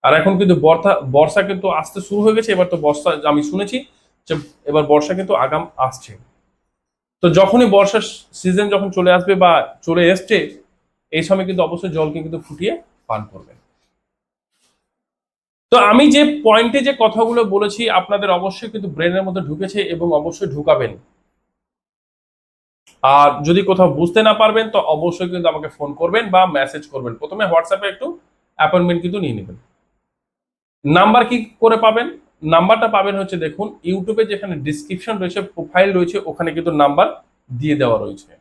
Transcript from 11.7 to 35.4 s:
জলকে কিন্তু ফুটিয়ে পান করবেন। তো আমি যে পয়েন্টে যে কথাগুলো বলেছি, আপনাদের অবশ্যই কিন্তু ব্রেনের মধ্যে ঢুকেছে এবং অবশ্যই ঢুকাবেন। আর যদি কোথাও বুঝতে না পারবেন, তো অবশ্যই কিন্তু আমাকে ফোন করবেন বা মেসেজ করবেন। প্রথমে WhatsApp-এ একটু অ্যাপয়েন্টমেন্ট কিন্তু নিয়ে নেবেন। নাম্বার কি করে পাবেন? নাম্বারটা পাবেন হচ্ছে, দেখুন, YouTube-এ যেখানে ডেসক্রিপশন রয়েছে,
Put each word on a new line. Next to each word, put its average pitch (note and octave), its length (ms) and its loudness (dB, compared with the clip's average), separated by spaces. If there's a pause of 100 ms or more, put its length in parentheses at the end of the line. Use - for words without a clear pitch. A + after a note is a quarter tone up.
জলকে D#3 300 -4
কিন্তু D#3 200 -10
ফুটিয়ে E3+ 260 -6 (360)
পান A2 120 -4 (120)
করবেন। - 240 -20 (2250)
তো A#3+ 40 6 (140)
আমি B3+ 140 6 (100)
যে D4 80 6 (240)
পয়েন্টে A3+ 400 4
যে C#4 60 0 (100)
কথাগুলো A3+ 380 0 (140)
বলেছি, G3+ 280 -2 (160)
আপনাদের G3 400 -2
অবশ্যই F#3+ 360 -8
কিন্তু G3+ 220 -8
ব্রেনের F3+ 300 -2
মধ্যে F#3 220 -6
ঢুকেছে F#3+ 320 -8 (140)
এবং E3+ 120 -6 (140)
অবশ্যই E3+ 340 -8
ঢুকাবেন। C#3+ 380 -2 (2000)
আর C#3+ 260 6 (180)
যদি F3 220 4
কোথাও F#3 200 4 (100)
বুঝতে F3 300 0
না G#3+ 120 4
পারবেন, A3 340 2
তো G#3 40 2 (160)
অবশ্যই F3 380 -4
কিন্তু F3+ 200 -4
আমাকে D#3 240 -8
ফোন C#3+ 140 -10 (100)
করবেন F#3 240 -2 (100)
বা F#3 80 6 (140)
মেসেজ D3 260 -4 (100)
করবেন। B2 280 -10
প্রথমে F#3 320 -6
WhatsApp-এ F#3+ 400 -2
একটু B3 140 -12 (520)
অ্যাপয়েন্টমেন্ট F3 460 0
কিন্তু F#3 200 -6
নিয়ে A#2 140 -6
নেবেন। F#2+ 200 -16 (1300)
নাম্বার G3+ 460 4
কি B3 60 -2 (260)
করে A3+ 220 4
পাবেন? A3+ 220 2 (480)
নাম্বারটা A3 420 4
পাবেন G3 240 0
হচ্ছে, F#3+ 240 -8
দেখুন, D#3+ 220 -8 (240)
YouTube-এ G#3 420 -2
যেখানে G3 220 -8 (120)
ডেসক্রিপশন F3+ 520 -8
রয়েছে, F#3 220 -6 (140)